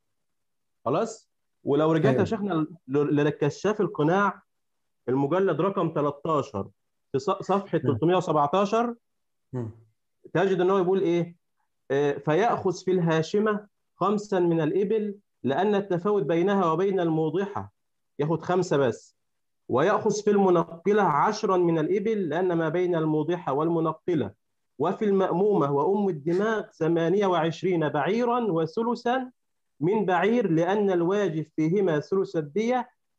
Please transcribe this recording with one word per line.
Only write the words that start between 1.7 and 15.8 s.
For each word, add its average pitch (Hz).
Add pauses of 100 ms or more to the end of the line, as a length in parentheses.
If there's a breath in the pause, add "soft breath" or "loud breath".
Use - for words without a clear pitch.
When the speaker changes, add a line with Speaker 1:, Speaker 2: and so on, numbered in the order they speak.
Speaker 1:
رجعت 160
يا 135
Speaker 2:
أيوة. 156
Speaker 1:
شيخنا 202
ل-، 156 (200)
ل-، 143
لكشاف 151
القناع، 180 (680)
المجلد 151
رقم 190
تلتاشر، 143 (420)
في 135
ص-، 190
صفحة 190
Speaker 2:
نعم. 123
Speaker 1:
تلتمية 165
وسبعتاشر، 190 (580)
Speaker 2:
نعم. 113 (600)
Speaker 1:
تجد 185
إن 180
هو 196
يقول 190
إيه؟ 170 (500)
آه، 143
"فيأخذ 175
في 185
الهاشمة 185 (280)
خمسا 202
من 170
الإبل 202 (280)
لأن 175
التفاوت 196